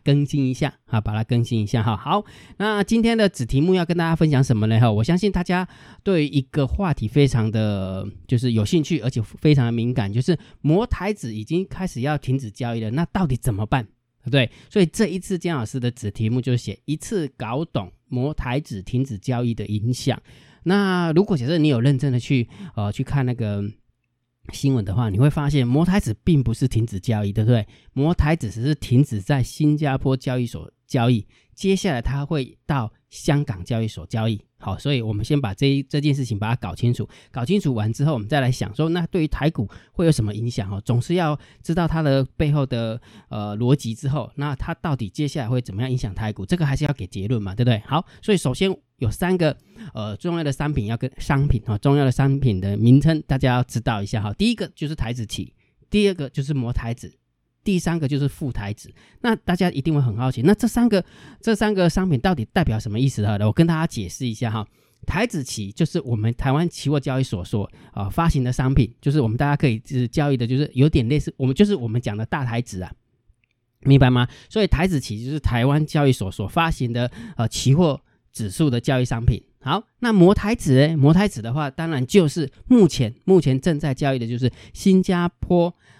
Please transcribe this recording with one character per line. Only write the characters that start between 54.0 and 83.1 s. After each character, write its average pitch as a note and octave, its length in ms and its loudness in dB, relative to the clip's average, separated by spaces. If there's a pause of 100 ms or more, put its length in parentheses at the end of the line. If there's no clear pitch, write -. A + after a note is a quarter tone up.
一 G2+ 60 -6
下 G#2+ 160 -4
哈。 G2+ 120 -4
第 A3+ 180 0
一 - 20 -2
个 G#3 220 -8
就 D#3 100 -8
是 D#3 80 -6
台 B2 180 -4
指 A#2+ 140 -6
期， - 260 -10 (380)
第 G#3 160 4
二 G3 80 2
个 D3 160 -8
就 - 100 -6
是 C#3+ 140 -2
摩 B2 180 -2
台 A#2 220 -4
指， - 180 -16 (520)
第 F#3+ 140 2
三 E3+ 200 -2
个 D3+ 80 -2
就 C#3 120 -2
是 C#3 100 0
副 C3+ 240 -8
台 G2+ 200 -6
指。 - 200 -16 (280)
那 A3+ 160 0
大 - 180 -2
家 F3+ 160 0
一 C3+ 100 -6
定 D#3 140 0
会 D3 60 2
很 A#2 160 0
好 B2+ 140 -2
奇， A#2 120 -4
那 F3 100 6
这 G#3+ 140 0
三 A#3+ 220 2
个， G3+ 160 2 (360)
这 A3+ 140 0
三 G#3+ 180 0
个 F#3 160 4
商 F#3+ 200 0
品 C#3+ 100 2
到 F#3+ 160 2
底 C3 180 -4
代 E3 120 2
表 A2 140 0
什 G#2+ 120 -6
么 G#2 80 -4
意 C3+ 100 2
思 A2 160 -2
哈？ G#2 220 0
我 G#2 60 4
跟 E3 140 4
大 E3 80 2
家 D#3+ 120 -2
解 G2+ 220 -6
释 B2+ 180 -8
一 A2+ 80 -4
下 A2+ 160 -4
哈。 G#2+ 160 -4 (400)
台 F3+ 200 0
指 D#3+ 180 -4
期 G#2 260 -8
就 D#3+ 160 -2
是 F3 140 -4
我 A#2 160 -4
们 A2 180 0
台 - 160 -2
湾 D#3+ 180 2
期 - 220 -6
货 D3 80 2
交 C3 220 -2
易 - 20 2
所 F#2+ 220 -6
所， G2+ 260 -4 (240)
呃， G2 160 -6
发 E3 180 2
行 C#3 140 2
的 B2 100 0
商 C3 220 0
品， C3+ 260 2
就 C#3+ 120 -2
是 D3+ 80 2
我 A#2 80 2
们 A2 80 -2
大 C#3+ 120 0
家 C#3+ 80 2
可 C#3 120 2
以， A2 120 0
就 - 180 -8
是 B2 100 0
交 C#3+ 240 0
易 C3+ 40 0
的， A#2+ 80 0
就 B2+ 120 0
是 C#3+ 180 0
有 C3 140 6
点 B2+ 200 2
类 D3+ 100 2
似， - 180 -6
我 C3+ 100 -2
们， C3+ 80 0
就 G#3 100 6
是 G#3 100 0
我 B2 120 -4
们 A#2 140 -2
讲 G#2 160 -6
的 A2 100 -6
大 D3 180 -2
台 A#2+ 160 -4
指 G2 200 -8
啊， E2+ 120 -10 (880)
明 C3+ 160 6
白 B2+ 120 6
吗？ B2 160 2 (220)
所 A3 140 -2
以 G3 40 2
台 E3 200 2
指 F3 120 0
期 A2+ 260 -8
就 C3 60 -8
是 D3+ 80 -4
台 A#2+ 280 0
湾 D3+ 200 2
交 D3 180 0
易 C#3 60 6
所 G2+ 200 0
所 G2 180 -6
发 E3 200 0
行 B2+ 240 -4
的， A#2+ 160 -2 (280)
呃， A#2 120 0
期 - 260 2
货 D#3+ 260 2 (320)
指 G#2+ 180 -8
数 D#3 180 2
的 A#2+ 120 0
交 C3 200 0
易 B2+ 40 2
商 B2 200 -4
品。 B2 160 2 (200)
好， E3+ 240 -4 (160)
那 A#3 120 0
摩 F#3+ 220 8
台 G#3 220 -2
指 C#3+ 320 4
呢？ E3 80 -2
摩 D3 180 6
台 G3 140 4
指 C3+ 120 -10
的 A2+ 120 -6
话， C#3+ 180 -4
当 E3 200 -6
然 C3 140 -2
就 F3 220 4
是 C3 240 -2 (160)
目 A3+ 220 8
前， A#2+ 260 -2 (100)